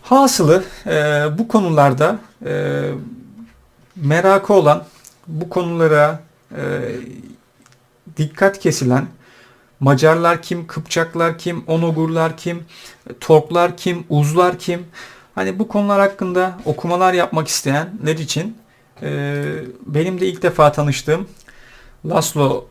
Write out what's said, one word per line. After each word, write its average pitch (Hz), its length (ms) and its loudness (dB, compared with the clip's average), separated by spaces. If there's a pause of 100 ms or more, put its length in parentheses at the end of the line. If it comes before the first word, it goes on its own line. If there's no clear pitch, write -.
Hasılı, 190 600 4 (220)
e, 165 60 -2 (460)
bu 226 100 -2
konularda, 160 680 2 (280)
e, 143 360 -4 (1120)
merakı 190 560 2
olan, 151 320 4 (420)
bu 160 220 -8
konulara, 160 720 2 (360)
e, 143 60 -10 (1500)
dikkat 196 420 0
kesilen, 131 480 0 (760)
Macarlar 160 600 4
kim, 170 240 -8
Kıpçaklar 165 720 -4
kim, 170 280 -8
Onogurlar 160 720 0
kim, 170 280 -8 (560)
Torklar 170 560 2
kim, 170 320 -4
Uzlar 160 500 2
kim? 175 280 -6 (480)
Hani 190 240 -4
bu 220 100 -2
konular 202 320 0
hakkında 185 640 0
okumalar 180 480 0
yapmak 160 360 0
isteyenler 156 680 -4
için, 185 400 -6 (460)
e, 143 400 -6 (440)
benim 175 340 -2
de 190 60 0
ilk 175 160 -6
defa 156 300 4
tanıştığım 151 560 -2 (800)
Laszlo 151 640 0